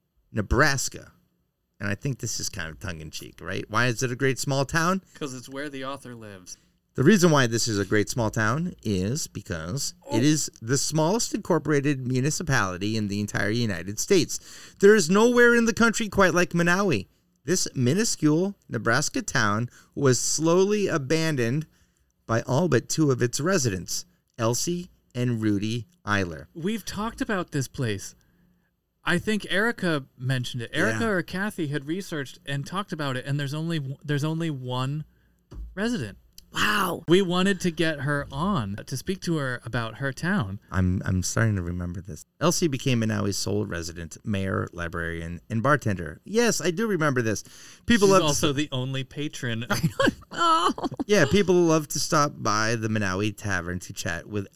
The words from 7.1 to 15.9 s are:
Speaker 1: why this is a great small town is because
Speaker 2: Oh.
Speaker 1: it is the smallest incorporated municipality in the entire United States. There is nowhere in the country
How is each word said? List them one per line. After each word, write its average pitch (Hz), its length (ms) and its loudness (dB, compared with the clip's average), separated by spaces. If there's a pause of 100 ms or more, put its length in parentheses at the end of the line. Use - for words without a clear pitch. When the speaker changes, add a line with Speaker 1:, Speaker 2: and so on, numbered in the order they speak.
Speaker 1:
why 139 180 6
this 113 200 0
is 104 100 -2
a 101 60 0
great 104 260 2
small 110 220 -2
town 139 500 0
is 107 460 -2
because 92 680 -8 (160)
Speaker 2:
Oh. 117 60 -2
Speaker 1:
it 113 80 4
is 151 260 2 (120)
the 120 160 0
smallest 160 580 0
incorporated 147 720 0
municipality 123 880 0
in 107 140 -2
the 101 100 -2
entire 104 300 -2
United 107 500 -2
States. - 400 2 (400)
There 208 160 10
is 160 140 2
nowhere 240 440 8
in 233 120 6
the 226 80 2
country 226 340 2